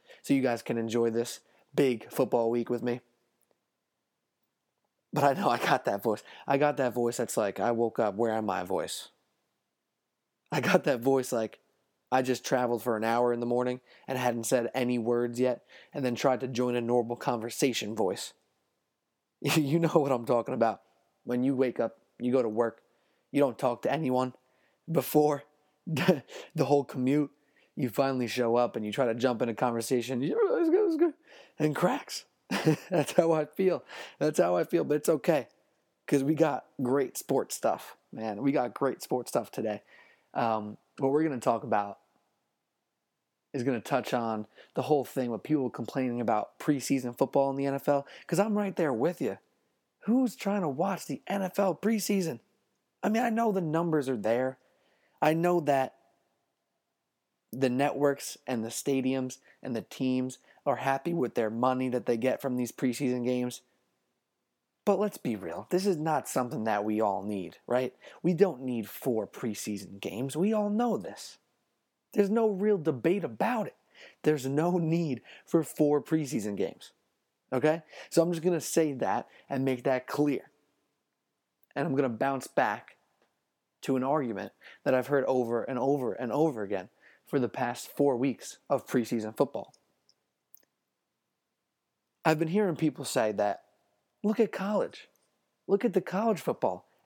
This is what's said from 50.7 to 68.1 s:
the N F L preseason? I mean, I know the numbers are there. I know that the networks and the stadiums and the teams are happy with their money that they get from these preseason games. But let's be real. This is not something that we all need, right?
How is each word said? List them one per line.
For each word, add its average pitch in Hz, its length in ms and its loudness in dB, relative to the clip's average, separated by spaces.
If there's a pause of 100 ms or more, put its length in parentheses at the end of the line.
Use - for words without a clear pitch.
the - 200 -8
N 202 160 -4
F 185 160 -6
L 196 160 2
preseason? 196 680 -2 (600)
I - 80 0
mean, 220 140 2
I 240 60 2
know 226 220 2
the 190 100 0
numbers 156 480 0
are 127 80 0
there. 120 420 0 (640)
I 156 120 4
know 175 280 2
that 135 340 2 (1600)
the 131 180 0
networks 139 760 0
and 120 180 -2
the 113 60 -6
stadiums 131 720 -2 (240)
and 120 120 -6
the 110 60 -4
teams 127 560 -2 (280)
are 135 100 0
happy 135 380 -2
with 127 200 -2
their 113 160 0
money 127 400 0
that 120 160 -4
they 120 120 0
get 120 220 0
from 127 160 -4
these 123 160 -2
preseason 123 540 -2
games. 123 360 -2 (1200)
But 196 140 4
let's 208 180 -2
be 117 180 -4
real. 90 340 -10
This 190 160 0
is 185 120 2
not 151 300 0
something 123 360 -2
that 104 200 0
we 107 160 0
all 98 220 0
need, 98 360 -6 (100)
right? 127 260 0 (300)